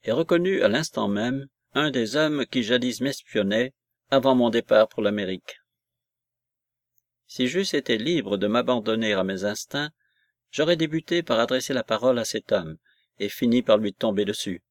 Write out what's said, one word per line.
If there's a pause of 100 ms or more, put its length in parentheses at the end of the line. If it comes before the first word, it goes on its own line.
et
reconnus
à
l'instant
même (260)
un
des
hommes
qui
jadis
m'espionnait (380)
avant
mon
départ
pour
l'Amérique. (1700)
Si
j'eusse
été
libre
de
m'abandonner
à
mes
instincts, (600)
j'aurais
débuté
par
adresser
la
parole
à
cet
homme (420)
et
fini
par
lui
tomber
dessus.